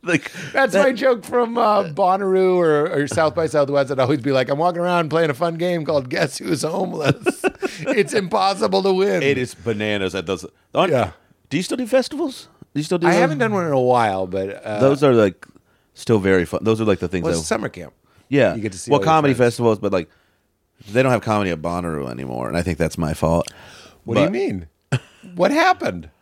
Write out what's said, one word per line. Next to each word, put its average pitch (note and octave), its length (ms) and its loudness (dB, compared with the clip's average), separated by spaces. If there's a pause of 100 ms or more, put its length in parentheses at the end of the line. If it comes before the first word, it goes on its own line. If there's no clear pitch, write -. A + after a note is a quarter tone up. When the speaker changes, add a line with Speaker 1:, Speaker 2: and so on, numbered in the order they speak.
Speaker 1:
Like, E3+ 280 -2 (220)
Speaker 2:
That's C4 200 2
Speaker 1:
that D4 120 4
Speaker 2:
my C4 80 4
joke B3+ 320 0
from, A#3 340 -2
uh, G#3 340 2
Bonnaroo F#3+ 640 2
or, D#3 340 2
or D3 180 0
South D#3 260 0
by E3 120 -2
Southwest. C#3 440 0
I'd C3+ 80 -4
always C3 220 2
be C#3 120 -2
like, B2+ 160 2
"I'm C#3+ 100 -2
walking E3+ 220 0
around F3 300 0
playing D#3+ 200 2
a C3+ 40 0
fun E3 220 -4
game E3+ 280 -2
called C#3+ 240 -2
Guess D#3 300 -2
Who's D#3+ 240 -4
Homeless." E3+ 880 -2
<laughs> - 40 -20 (280)
It's B3+ 320 -2
impossible G3 680 0
to F#3+ 120 2
win. F#3+ 280 0
Speaker 1:
It C#3 160 2
is B2+ 160 -4
bananas G#2 600 -2
at F2+ 120 -4
those. F#2 180 -4 (300)
Aren't, F3 180 2
Speaker 2:
Yeah. A2+ 200 0 (380)
Speaker 1:
do C#3 60 -2
you F3 60 0
still C#4 140 -4
do B3 100 -4
festivals? C4 640 -2 (260)
Do C#3+ 60 -2
you D3+ 40 -2
still F3+ 140 -2
do E3+ 80 0
Speaker 2:
I E3 60 4
Speaker 1:
those? F3 80 4
Speaker 2:
haven't D#3 180 0
done A3+ 140 0
one F#3 140 -2
in D3+ 60 -2
a C3+ 80 2
while, A2+ 460 2
but, F#2+ 380 -6
uh, G#2+ 160 -4
Speaker 1:
Those C#3 220 4
are, C#3 120 6
like, G#2 320 2 (480)
still - 240 0
very F#2+ 260 4
fun. F2 180 -6
Those A2 180 0
are, A2+ 40 0
like, G2+ 160 2
the F2+ 80 -4
things F2 160 -4
Speaker 2:
well, E2 80 0
Speaker 1:
that E2+ 80 0
Speaker 2:
it's D#2+ 80 -8
summer - 200 -4
camp. E2 240 -16 (360)
Speaker 1:
Yeah. B2+ 260 2
Speaker 2:
You A2+ 80 -6
get G#2 100 -6
to F#2 60 -16
see - 120 -4
Speaker 1:
Well, C#3+ 100 4
Speaker 2:
all - 40 -2
your D#3+ 80 4
Speaker 1:
comedy D3 220 4
Speaker 2:
friends. A#2+ 200 4
Speaker 1:
festivals, A2+ 240 2
but, G2+ 140 -2
like, F2 160 -2 (840)
they A#2+ 100 2
don't C3 100 4
have A2+ 100 0
comedy G#2 280 0
at E2 120 -4
Bonnaroo E2 480 -4
anymore, B1 380 -8
and C2 80 -4
I F2 60 0
think F2 160 -2
that's D#2+ 200 -2
my D#2+ 160 -2
fault. E2 360 0 (540)
Speaker 2:
What A#2 120 -4
do G#2 40 4
you G2 60 4
Speaker 1:
But G3 60 -2
Speaker 2:
mean? G#3+ 340 -4 (680)
What F3 160 2
happened? D4 600 0 (100)